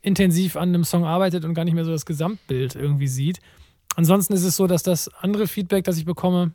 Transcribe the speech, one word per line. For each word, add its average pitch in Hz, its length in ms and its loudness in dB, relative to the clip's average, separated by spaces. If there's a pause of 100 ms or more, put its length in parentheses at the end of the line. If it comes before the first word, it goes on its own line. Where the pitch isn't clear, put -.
intensiv 185 540 2
an 180 140 0
einem 175 140 2
Song 170 200 2
arbeitet 175 400 0
und 165 100 -2
gar 165 100 -2
nicht 170 100 2
mehr 165 100 0
so 165 80 -2
das 156 140 -4
Gesamtbild 143 680 -4
irgendwie 143 340 -2
sieht. 139 300 -4 (560)
Ansonsten 185 400 2
ist 175 100 2
es 180 120 0
so, 190 100 2
dass 175 160 2
das 180 260 -2
andere 202 380 -2
Feedback, 190 380 -2
das 180 120 -2
ich 160 80 -4
bekomme 180 500 0